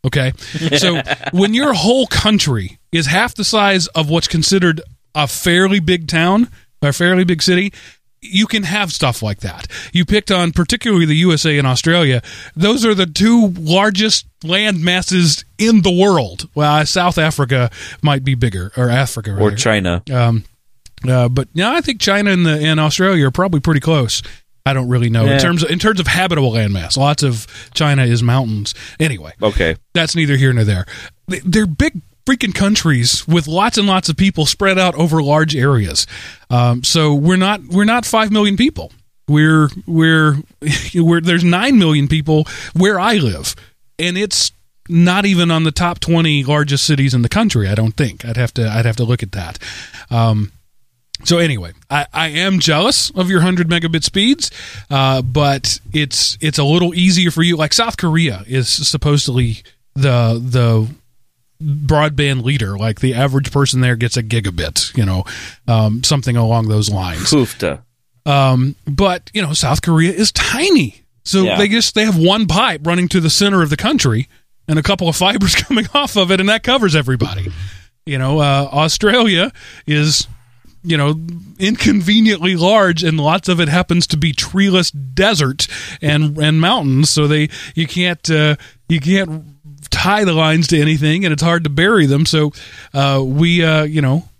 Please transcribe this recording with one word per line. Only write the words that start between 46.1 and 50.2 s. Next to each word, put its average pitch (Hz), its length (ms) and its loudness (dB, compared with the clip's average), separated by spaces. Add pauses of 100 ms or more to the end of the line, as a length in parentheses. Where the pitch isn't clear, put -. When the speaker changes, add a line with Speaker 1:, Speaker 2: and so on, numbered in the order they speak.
Speaker 1:
largest 143 420 0
cities 139 280 2
in 123 80 2
the 117 80 0
country, 185 380 0
I 101 80 0
don't 110 200 0
think. 120 300 -4
I'd 117 120 -6
have 123 180 -2
to, 113 120 -2
I'd 113 180 -2
have 113 100 0
to 123 80 -2
look 120 180 -2
at 98 120 -10
that. 92 260 -10 (500)
Um, 113 420 0 (720)